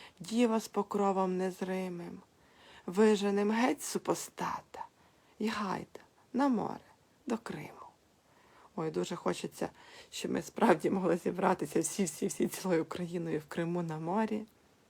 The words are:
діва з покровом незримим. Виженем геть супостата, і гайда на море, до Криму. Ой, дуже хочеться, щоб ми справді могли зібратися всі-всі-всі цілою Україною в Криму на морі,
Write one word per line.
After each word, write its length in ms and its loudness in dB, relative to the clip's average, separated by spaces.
діва 400 2
з 80 -8
покровом 680 2
незримим. 840 -4
Виженем 640 6
геть 320 2
супостата, 1040 -4
і 100 0
гайда 520 -4
на 160 2
море, 320 0
до 120 -2
Криму. 340 -10
Ой, 140 -2
дуже 260 -2
хочеться, 540 -2
щоб 200 -6
ми 120 0
справді 480 4
могли 260 2
зібратися 640 0
всі-всі-всі 680 -2
цілою 340 0
Україною 580 -4
в 80 -12
Криму 340 -2
на 160 -4
морі, 460 -2